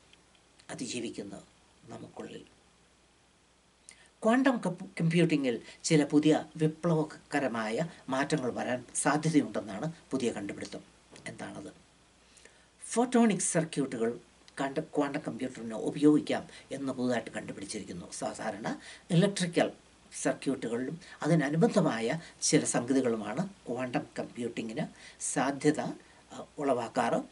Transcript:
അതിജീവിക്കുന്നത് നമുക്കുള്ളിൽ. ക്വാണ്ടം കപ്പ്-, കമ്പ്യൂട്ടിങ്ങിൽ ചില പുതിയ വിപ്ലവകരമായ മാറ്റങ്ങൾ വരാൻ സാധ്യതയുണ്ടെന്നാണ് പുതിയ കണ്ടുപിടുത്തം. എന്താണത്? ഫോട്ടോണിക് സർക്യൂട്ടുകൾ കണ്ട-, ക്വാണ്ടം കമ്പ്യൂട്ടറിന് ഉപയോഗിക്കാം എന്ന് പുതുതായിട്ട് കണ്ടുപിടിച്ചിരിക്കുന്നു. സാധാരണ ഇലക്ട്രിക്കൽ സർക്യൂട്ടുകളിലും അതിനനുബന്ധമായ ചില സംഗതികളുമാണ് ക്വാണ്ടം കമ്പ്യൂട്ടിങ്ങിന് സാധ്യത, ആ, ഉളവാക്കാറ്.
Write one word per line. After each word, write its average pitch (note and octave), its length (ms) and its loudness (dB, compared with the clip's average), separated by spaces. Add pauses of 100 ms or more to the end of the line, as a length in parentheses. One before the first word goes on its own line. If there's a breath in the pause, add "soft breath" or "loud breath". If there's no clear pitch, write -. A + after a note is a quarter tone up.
(720)
അതിജീവിക്കുന്നത് A2 720 -8 (480)
നമുക്കുള്ളിൽ. A#2 520 -14 (1800 loud breath)
ക്വാണ്ടം B3 420 4
കപ്പ്-, E3+ 200 -4 (140)
കമ്പ്യൂട്ടിങ്ങിൽ D#3+ 600 4 (240 loud breath)
ചില D3+ 200 6
പുതിയ D3+ 400 6 (120)
വിപ്ലവകരമായ D3+ 1300 0 (220 loud breath)
മാറ്റങ്ങൾ C3+ 420 0
വരാൻ A#2+ 340 -4 (100)
സാധ്യതയുണ്ടെന്നാണ് C3+ 960 0 (180 loud breath)
പുതിയ A#2+ 220 0
കണ്ടുപിടുത്തം. - 480 -8 (460)
എന്താണത്? G2+ 460 -12 (1120 soft breath)
ഫോട്ടോണിക് A#3 520 4
സർക്യൂട്ടുകൾ C3 800 -2 (400)
കണ്ട-, C#3 200 -2
ക്വാണ്ടം C#3+ 480 -2
കമ്പ്യൂട്ടറിന് A2+ 460 -8
ഉപയോഗിക്കാം D3 720 2 (260 loud breath)
എന്ന് C3+ 200 -4
പുതുതായിട്ട് B2 380 -2
കണ്ടുപിടിച്ചിരിക്കുന്നു. G2 800 -10
സാധാരണ A3 640 -6 (320 loud breath)
ഇലക്ട്രിക്കൽ F3 640 2 (500)
സർക്യൂട്ടുകളിലും C3 800 -2 (220 loud breath)
അതിനനുബന്ധമായ D#3 960 2 (220 loud breath)
ചില C#3+ 220 4
സംഗതികളുമാണ് A#2+ 840 0
ക്വാണ്ടം B2+ 580 -6 (120)
കമ്പ്യൂട്ടിങ്ങിന് A2+ 680 -6 (360 loud breath)
സാധ്യത, C#3 580 0
ആ, - 640 -10 (140)
ഉളവാക്കാറ്. C3 720 0